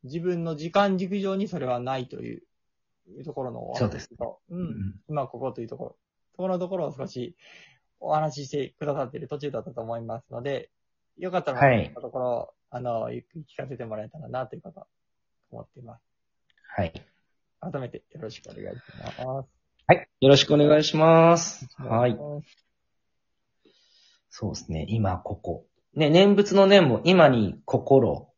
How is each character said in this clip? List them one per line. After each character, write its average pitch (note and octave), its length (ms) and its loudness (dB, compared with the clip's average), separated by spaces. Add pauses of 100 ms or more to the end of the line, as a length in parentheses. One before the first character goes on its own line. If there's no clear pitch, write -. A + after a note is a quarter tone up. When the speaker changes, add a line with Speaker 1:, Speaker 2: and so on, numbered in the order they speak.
Speaker 1:
自 D3 160 -10
分 F3 220 -4
の D#3+ 140 -6
時 D#3+ 160 -10
間 G3 260 2
軸 G3 200 -4
上 G3 180 -4
に G3+ 120 -4
そ F3 100 -8
れ C3 80 -6
は B2 140 -2
な C3 180 -6
い B2+ 100 -10
と - 140 -14
い A#2 160 -12
う、 - 40 -20 (680)
い C#3+ 100 -20
う C3 40 -16
と D3+ 100 -14
こ C3+ 100 -6
ろ B2 80 -8
の B2 180 -14
お B2+ 40 -10
話 - 40 -8
と、 - 60 0
Speaker 2:
そ - 20 0
う G2+ 40 -2
で A2 100 -12
す。 - 100 -20 (380)
Speaker 1:
う F3 80 -14
ん。 F3+ 40 -10
Speaker 2:
う F3+ 40 -6
ん。 G2 440 -10
Speaker 1:
今 C#3+ 200 -6
こ A#2+ 100 -16
こ C3 140 -8
と - 80 -14
い A#2 40 -10
う A2+ 40 -14
と A#2 80 -14
こ A#2+ 80 -14
ろ。 - 120 -16 (360)
そ - 60 -20
こ F#3 100 -4
の F#3 100 -2
と F3 100 -6
こ F#3+ 100 -6
ろ D3 100 -6
を B2+ 40 -10
少 B2+ 140 -12
し - 300 -12 (640)
お D#3 120 -4
話 D3 340 -4
し - 0 -
し - 40 -18
て C#3+ 180 -6 (100)
く D3+ 80 -8
だ C#3+ 80 -2
さ C#3 100 -4
っ B2 60 -10
て C#3+ 60 -16
い - 40 -10
る A#2+ 80 -14
途 D3+ 100 -8
中 C#3 120 -8
だ A#2+ 100 -6
っ A#2 40 -16
た A#2+ 80 -14
と A#2+ 80 -12
思 A#2 180 -8
い A#2 40 -10
ま A2+ 180 -10
す - 100 -20
の A#2+ 120 -12
で、 C3+ 280 -6 (480)
よ F3+ 120 -8
か F3+ 80 -2
っ E3+ 60 -2
た C#3+ 80 -4
ら、 B2 60 -6
Speaker 2:
は C3 160 6
い。 G2+ 200 -2
Speaker 1:
そ - 60 -16
の B2+ 60 -14
と A#2 40 -12
こ B2+ 100 -8
ろ、 B2 340 -6 (160)
あ B2 100 -10
の、 A#2 320 -6
ゆ B2 80 -10
っ - 20 -20
く - 40 -20 (100)
り D#3 80 -16
聞 - 160 -16
か C3+ 80 -10
せ C3 80 -12
て B2 80 -12
も G#2+ 120 -10
ら G#2+ 80 -10
え A2 40 -16
た D#3 100 -20
ら A#2+ 100 -18
な B2+ 180 -8
と - 80 -16
い - 40 -16
う - 40 -20
こ F#3 80 -18
と F#3+ 100 -20
を - 40 -20 (680)
思 A#2 120 -16
っ - 60 -20
て C3+ 120 -20
い - 20 -20
ま A#2 160 -20
す。 - 40 -20 (760)
Speaker 2:
は F#2+ 80 -2
い。 - 80 -8 (680)
Speaker 1:
改 C#3+ 200 -8
め B2 80 -8
て - 240 -16
よ - 80 -20
ろ G#2+ 100 -12
し - 100 -20
く - 100 -20
お - 20 -20
願 - 200 -14
い - 40 -14
し - 60 -18 (200)
ま C3 400 -10
す。 - 60 -18 (380)
Speaker 2:
は F3 80 6
い。 - 140 -2 (120)
よ C3 80 8
ろ C#3 80 12
し - 80 2
く D3+ 100 2
お - 20 6
願 D3+ 220 6
い D#3 60 2
し D3+ 120 -2
ま E3 420 8
す。 - 280 -8 (140)
Speaker 1:
お B2+ 80 -10
願 A#2+ 220 2
い - 20 -4
し - 60 -4
ま - 0 -
す。 D3 100 -14
Speaker 2:
は D3 100 -10
い。 C#3+ 40 -12 (1900)
そ - 200 -10
う - 40 -10
で - 60 -12
す - 100 -18
ね。 D#2+ 180 -6
今 G2+ 300 0
こ - 180 -10
こ。 - 300 -10 (280)
ね、 D3 160 2
念 G3 260 8
仏 G3 180 2
の G3 120 8
念 G3 220 8
も A2 160 2
今 E3+ 240 8
に A2 360 2
心。 A#2+ 720 2